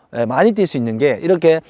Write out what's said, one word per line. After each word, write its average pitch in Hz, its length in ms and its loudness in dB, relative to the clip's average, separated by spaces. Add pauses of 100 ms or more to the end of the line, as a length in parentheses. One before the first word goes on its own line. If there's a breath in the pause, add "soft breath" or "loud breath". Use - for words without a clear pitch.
(160 soft breath)
예, 117 100 -2
많이 165 280 2
뛸 196 140 -2
수 - 100 -6
있는 113 200 -4
게 127 240 0
이렇게 165 480 2